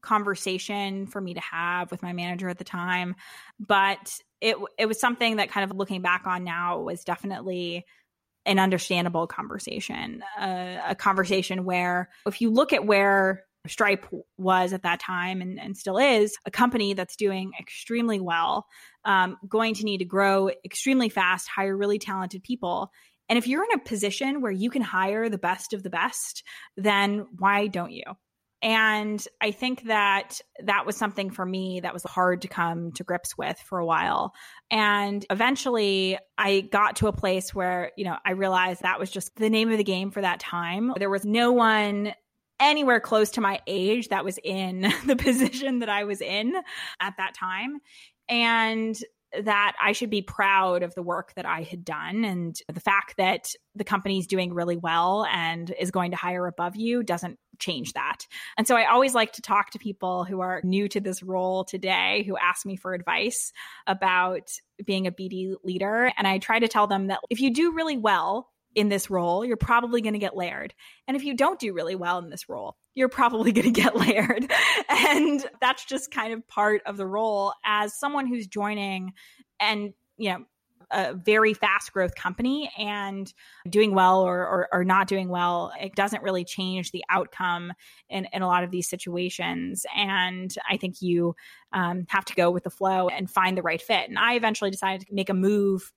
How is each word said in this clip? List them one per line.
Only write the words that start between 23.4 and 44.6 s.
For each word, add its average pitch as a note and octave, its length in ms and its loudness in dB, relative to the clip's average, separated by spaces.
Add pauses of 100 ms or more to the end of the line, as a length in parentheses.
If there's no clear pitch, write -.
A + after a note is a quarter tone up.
you're C#4+ 160 0
in A4 160 0
a B3 40 -14
position A3+ 580 -2
where A3+ 100 -2
you G3 180 -2
can B3 140 -2
hire G3 460 0
the G3+ 100 -4
best F3+ 340 -4
of G3 80 -8
the F#3+ 80 -8
best, - 540 -4 (340)
then G3+ 480 2 (140)
why G3+ 260 4
don't F#3+ 260 -4
you? - 120 -14 (600)
And G#3+ 580 2 (160)
I G#3+ 120 0
think B3+ 320 -4
that G3+ 580 2 (220)
that G3+ 240 0
was G3+ 100 -4
something G3 320 -2
for F#3+ 160 -6
me F#3 360 -4
that F3+ 120 -6
was F3 100 -10
hard F3+ 380 2
to F#3 60 -10
come E3+ 460 -2
to - 100 -10
grips - 340 -4
with D#3 220 -4
for - 180 -8
a F3 80 -2
while. E3 480 0 (380)
And G3+ 580 2
eventually G#3 880 2 (180)
I G3 260 4
got G#3 360 2
to A3 100 2
a G3+ 60 0
place F#3 400 -2
where, F3+ 420 -2
you G3+ 100 -6
know, F3 200 -4
I G3 60 0
realized F#3 500 0
that F#3 180 0
was F#3+ 120 -6
just - 240 -10
the A3 160 0
name A3 200 4
of A3 60 2
the G#3 60 2
game F#3+ 260 -2
for G3+ 120 -6
that F3+ 180 0
time. F3+ 580 -4
There G3 140 0
was G3 140 -2
no A#3 260 4
one G#3+ 640 2 (460)
anywhere C#4 400 4
close G#3+ 320 2
to A#3+ 100 -4
my G3 260 0
age G3+ 400 0
that G3 180 -2
was F#3+ 180 -6
in F#3+ 540 -2